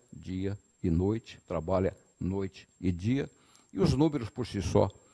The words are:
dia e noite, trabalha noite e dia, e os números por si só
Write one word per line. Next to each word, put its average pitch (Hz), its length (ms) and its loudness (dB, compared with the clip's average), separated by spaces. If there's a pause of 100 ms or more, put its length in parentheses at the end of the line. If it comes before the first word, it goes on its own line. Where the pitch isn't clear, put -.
(120)
dia 92 440 -6 (260)
e 90 80 2
noite, 98 580 0
trabalha 90 480 0 (240)
noite 95 480 -6 (100)
e 90 140 0
dia, 110 360 -2 (440)
e - 80 -4
os 156 140 4
números 143 340 2
por 120 180 -6
si 101 140 -4
só 101 300 4 (240)